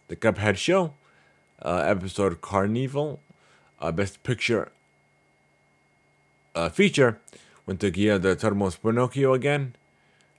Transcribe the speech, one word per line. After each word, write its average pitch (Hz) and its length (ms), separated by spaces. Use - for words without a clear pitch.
The 82 80
Cuphead 104 400
Show. 170 360
Uh, 85 220
episode 95 540
Carnival. 131 800
Uh, 82 100
Best 95 320
Picture, 113 480
uh, 82 140
Feature 139 500
went 92 140
to 101 100
Guillermo 101 280
del 90 180
Toro's 101 400
Pinocchio 127 580
again. 139 400